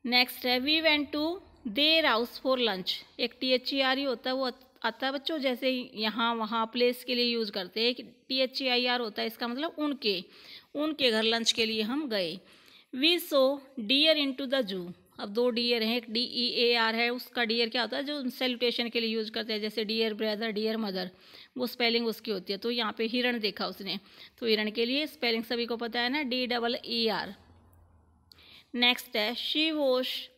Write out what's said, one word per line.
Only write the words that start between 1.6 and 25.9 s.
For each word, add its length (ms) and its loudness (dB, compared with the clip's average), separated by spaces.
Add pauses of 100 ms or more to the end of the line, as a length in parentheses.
their 440 4
house 300 0
for 180 2
lunch।" 340 0 (260)
एक 220 -4
टी 80 0
एच 240 0
ई 60 0
आर 200 2
ई 40 -2
होता 260 -2
है, 60 -2
वो 160 -2 (320)
आता 240 -2
है 60 -2
बच्चों, 240 -4
जैसे 580 0
यहाँ 400 0
वहाँ 300 0
प्लेस 380 0
के 120 -2
लिए 100 2
यूज़ 260 0
करते 300 -4
हैं। 60 4
एक 420 -4
टी 80 0
एच 240 0
ई 60 0
आई 180 2
आर 140 2
होता 220 -6
है, 60 -2
इसका 200 -6
मतलब 320 -4
उनके, 440 0 (520)
उनके 360 2
घर 120 2
लंच 280 2
के 140 2
लिए 160 0
हम 280 -2
गए। 300 -2 (560)
"We 240 4 (140)
saw 260 4 (200)
deer 360 4 (120)
into 260 -4
the 180 0
zoo।" 200 -6 (280)
अब 100 -8
दो 200 2
डियर 340 2
हैं, 140 2
एक 120 -4
डी 120 -2
ई 280 -2
ए 260 4
आर 200 2
है, 140 2
उसका 340 -4
डियर 260 2
क्या 120 -2
होता 160 -2
है? 60 -4
जो 260 -4
सैल्यूटेशन 600 0
के 100 -2
लिए 100 0
यूज़ 220 -2
करते 220 -4
हैं, 80 -2
जैसे 240 -2
डियर 280 0
ब्रदर, 380 -2
डियर 260 -2
मदर, 320 -4 (480)
वो 100 -2
स्पेलिंग 400 0
उसकी 240 -4
होती 220 -4
है। 60 -4
तो 120 -2
यहाँ 260 -2
पे 80 0
हिरण 340 0
देखा 280 -2
उसने, 320 -8 (380)
तो 80 -8
हिरण 260 2
के 140 0
लिए 220 0
स्पेलिंग 360 -2
सभी 220 -2
को 120 -4
पता 220 -4